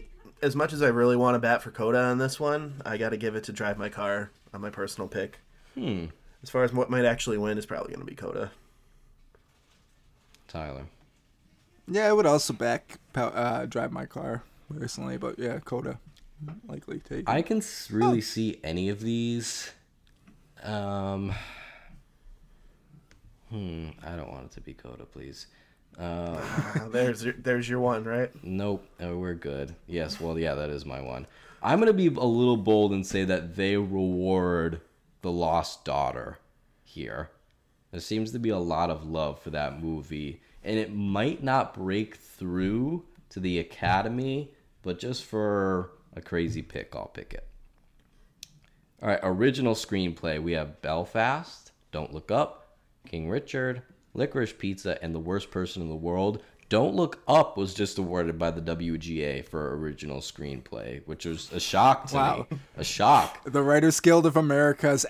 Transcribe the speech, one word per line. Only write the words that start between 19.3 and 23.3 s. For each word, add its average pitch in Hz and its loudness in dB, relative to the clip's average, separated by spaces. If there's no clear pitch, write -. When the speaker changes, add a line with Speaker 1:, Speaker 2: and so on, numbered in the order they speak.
Speaker 2:
Um, 98 -2